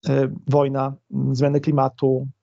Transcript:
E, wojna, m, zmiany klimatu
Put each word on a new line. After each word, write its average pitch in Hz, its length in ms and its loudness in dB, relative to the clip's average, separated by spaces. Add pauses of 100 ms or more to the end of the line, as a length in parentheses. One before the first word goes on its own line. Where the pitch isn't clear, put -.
E, 135 200 2 (180)
wojna, 139 480 0 (200)
m, 135 220 -2
zmiany 143 240 2
klimatu 135 680 0 (140)